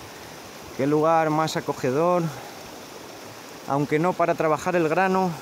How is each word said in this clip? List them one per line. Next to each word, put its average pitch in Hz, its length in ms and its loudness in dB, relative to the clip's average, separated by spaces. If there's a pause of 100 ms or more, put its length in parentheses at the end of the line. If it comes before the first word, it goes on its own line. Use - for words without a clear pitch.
(760)
qué 131 100 0
lugar 156 420 4
más 156 280 2
acogedor. 165 680 2 (1400)
Aunque 147 320 2
no 180 140 2
para 170 200 2
trabajar 156 420 2
el 165 140 4
grano, 190 400 4 (120)